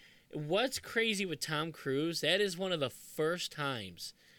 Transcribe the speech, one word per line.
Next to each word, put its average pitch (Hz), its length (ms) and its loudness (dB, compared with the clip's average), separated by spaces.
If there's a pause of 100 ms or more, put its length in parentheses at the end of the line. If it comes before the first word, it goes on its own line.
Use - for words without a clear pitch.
(340)
What's 185 460 2
crazy 220 480 2
with 151 120 -2
Tom 156 320 0
Cruise, 151 500 0
that 175 200 4
is 185 160 0
one 190 140 0
of 170 80 0
the 131 100 2
first - 640 -2
times 117 640 -4 (240)